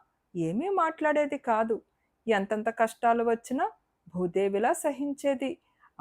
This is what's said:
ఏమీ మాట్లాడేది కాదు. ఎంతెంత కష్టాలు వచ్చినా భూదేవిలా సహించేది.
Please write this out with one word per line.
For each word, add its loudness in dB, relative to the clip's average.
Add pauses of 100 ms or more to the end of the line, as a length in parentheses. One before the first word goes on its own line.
(360)
ఏమీ -2
మాట్లాడేది 0
కాదు. 0 (460)
ఎంతెంత 0
కష్టాలు 2
వచ్చినా -2 (440)
భూదేవిలా 0
సహించేది. -2 (440)